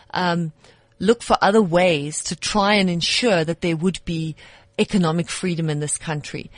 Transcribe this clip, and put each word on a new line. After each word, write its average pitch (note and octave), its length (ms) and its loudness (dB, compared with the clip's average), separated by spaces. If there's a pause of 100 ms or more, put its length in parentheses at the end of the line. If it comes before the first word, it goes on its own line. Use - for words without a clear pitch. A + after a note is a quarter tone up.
(120)
um, E3+ 400 -2 (460)
look A3 240 2
for - 180 0
other G#3 220 6
ways D#3+ 600 2
to - 120 -6
try G#3 380 0
and F#3+ 160 2
ensure E3+ 540 0
that E3 160 -6
there E3+ 160 0
would E3+ 280 -2
be D#3+ 320 -6 (420)
economic E3+ 500 2
freedom E3 420 -2
in D3 100 -2
this D3+ 160 -4
country. - 600 -8